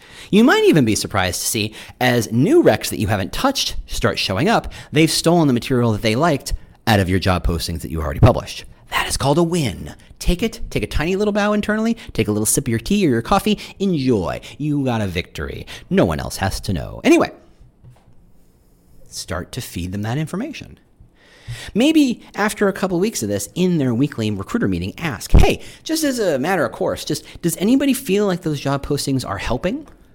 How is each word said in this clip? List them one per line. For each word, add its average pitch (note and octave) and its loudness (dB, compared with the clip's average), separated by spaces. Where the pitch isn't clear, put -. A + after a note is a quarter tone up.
You G#3 6
might G4+ 6
even F3 6
be G#2+ 2
surprised F#2 -2
to - -4
see, G#2+ -4
as B2 2
new G#3+ 4
recs F#2+ 4
that - -6
you G#2 0
haven't G2+ -2
touched - -2
start - -2
showing G#2+ 0
up, F#3+ 0
they've D#3 4
stolen E3 4
the C3 4
material A#2+ 2
that G#2 0
they A2 2
liked D3+ 0
out G#2+ 6
of F2+ 2
your F#2 2
job F2 0
postings E2+ -2
that A#1 -10
you D#2+ -4
already C#2+ -4
published. - 4
That - -4
is - -4
called D3 2
a F3 4
win. B2 -2
Take F3+ 0
it, A3+ -4
take A#2 -4
a G#2 -4
tiny E3+ 0
little G#3 0
bow G#3 0
internally, G#3+ 0
take - 0
a - 0
little G#2+ 0
sip - 0
of C3 -4
your A2+ 0
tea G3+ 0
or D3+ 4
your A#2 2
coffee, G3+ 0
enjoy. B2+ 0
You D3 -2
got A#2 0
a G2+ -2
victory. - -8
No F3 4
one D#2 0
else - -8
has - -2
to - -2
know. A1+ -6
Anyway, D#4 4
start - -10
to C3 -10
feed F2+ -8
them G2+ -6
that A2+ -4
information. F#3+ -8
Maybe C#4+ 2
after G3+ 0
a F#3+ 0
couple F#3 -2
weeks A3 -2
of G2+ -2
this, G2+ -4
in F3+ 2
their C3 2
weekly A2+ 0
recruiter G#2 -2
meeting, F#2 -2
ask, D3 -6
"Hey, - 6
just D#4+ -2
as C4 0
a F3+ 0
matter D#3+ 0
of G#2 -2
course, - -4
just, D3+ -4
does E3 -2
anybody C4+ 2
feel G3+ 0
like F3 -2
those D3+ -4
job C#3 -4
postings C3+ -2
are G2 -6
helping?" G3 -4